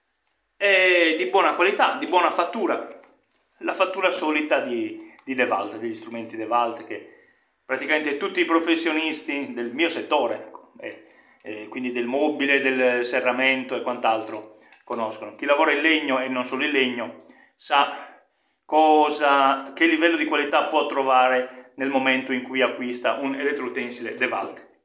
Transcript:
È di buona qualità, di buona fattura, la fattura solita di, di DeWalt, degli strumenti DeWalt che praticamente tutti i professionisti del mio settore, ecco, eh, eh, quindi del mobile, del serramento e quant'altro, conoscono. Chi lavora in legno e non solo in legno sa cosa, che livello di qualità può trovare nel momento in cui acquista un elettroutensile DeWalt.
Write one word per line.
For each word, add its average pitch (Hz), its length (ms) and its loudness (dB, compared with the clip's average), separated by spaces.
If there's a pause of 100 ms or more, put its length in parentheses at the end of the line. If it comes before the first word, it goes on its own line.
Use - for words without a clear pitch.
(580)
È 185 580 4
di 180 120 0
buona 175 260 4
qualità, 175 460 2
di 143 80 -6
buona 170 240 4
fattura, - 680 -2 (600)
la 170 140 -4
fattura 185 360 0
solita 151 500 0
di, 117 540 -6 (100)
di 131 120 -6
DeWalt, 107 400 -2
degli 110 180 -8
strumenti 113 420 -10
DeWalt 113 480 -2
che - 300 -14 (500)
praticamente 143 540 -2
tutti 185 220 -4
i 170 60 2
professionisti 160 1080 -2
del 120 180 -6
mio 156 160 0
settore, 135 480 -2
ecco, - 440 -16
eh, - 240 -16 (400)
eh, 107 240 -14
quindi 127 240 -6
del 120 160 -4
mobile, 139 520 0
del 127 460 0
serramento 127 720 0
e 123 80 -4
quant'altro, 113 720 -4 (260)
conoscono. 110 520 -8
Chi 147 100 -8
lavora 147 280 4
in 147 80 0
legno 151 380 2
e 131 80 -4
non 127 160 -2
solo 135 220 -4
in 151 60 -2
legno 123 540 -2 (320)
sa - 640 0 (420)
cosa, 147 1080 4
che 165 140 2
livello 165 280 4
di 151 100 0
qualità 147 400 2
può 151 200 2
trovare 127 920 2
nel 135 140 -4
momento 131 420 0
in 123 120 -2
cui 131 180 -2
acquista 120 540 -2
un 135 200 -4
elettroutensile 120 800 -6
DeWalt. 110 500 -6 (200)